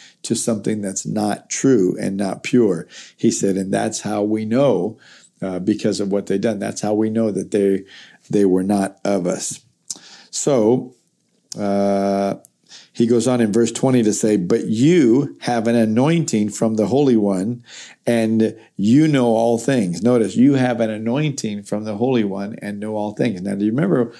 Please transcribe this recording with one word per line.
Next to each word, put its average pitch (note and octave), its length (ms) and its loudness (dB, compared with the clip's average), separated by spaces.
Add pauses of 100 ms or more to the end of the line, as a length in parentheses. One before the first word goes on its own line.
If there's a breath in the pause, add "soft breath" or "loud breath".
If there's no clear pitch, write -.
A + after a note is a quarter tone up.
(220 loud breath)
to - 120 -6
something G#2+ 460 -2
that's F#2+ 260 -8
not G#2 440 -4
true G2+ 500 2
and G2 160 -4
not G2 260 -6
pure. G2 460 0 (300 loud breath)
He A2+ 140 0
said, G2 260 -2
"And F#2+ 160 -4
that's G#2+ 280 -4
how G#2 220 -4
we A2 220 -2
know, A2 520 0 (440 soft breath)
uh, F#2 180 -6
because G#2 400 -2
of G2+ 100 -4
what G2 180 -2
they've G2 120 -2
done, G#2+ 200 -2
that's G#2+ 200 -8
how G#2+ 140 -2
we A2 160 0
know A2 220 -2
that F#2+ 200 -6
they, G2 320 0 (460 loud breath)
they G#2 160 4
were F#2 180 2
not G2 400 -2
of G2 240 -2
us." - 320 -6 (720 loud breath)
So, B2 640 0 (640)
uh, G2 760 0 (560 loud breath)
he A#2+ 160 0
goes A#2 200 2
on B2 140 2
in G#2+ 100 2
verse A#2 200 2
twenty B2+ 320 2
to G#2 100 2
say, G#2+ 220 2
"But G2+ 320 0
you C3+ 720 4
have A#2 260 -2
an A#2 80 2
anointing A2+ 760 2
from A2 260 -2
the G#2+ 120 0
Holy C3 280 4
One, G2+ 480 0 (420 loud breath)
and A2 500 2 (200 loud breath)
you B2+ 320 4
know C3 200 2
all A2+ 320 2
things." F#2+ 420 -2
Notice, A2+ 340 2
"You C3+ 200 4
have B2+ 240 0
an A2 100 0
anointing A2 760 -4
from G#2 200 -6
the G#2+ 140 -8
Holy A#2+ 260 0
One G2+ 380 -6
and G#2 180 -10
know G#2+ 160 -6
all G#2 180 -6
things." G#2+ 280 -4
Now, G2+ 140 -6
do G2+ 100 -2
you G#2+ 60 0
remember C#3 480 0